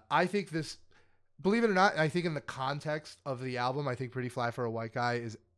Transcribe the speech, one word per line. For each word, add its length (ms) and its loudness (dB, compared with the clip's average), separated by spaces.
I 160 4
think 240 -2
this, 280 -6
believe 220 4
it 60 4
or 40 2
not, 240 6
I 120 4
think 160 0
in 80 -2
the 80 -4
context 840 -6
of 160 -4
the 180 -4
album, 280 0
I 60 0
think 180 -6
Pretty 180 -4
Fly 200 -2
for 160 -2
a 60 -2
White 220 -6
Guy 220 0
is 220 -6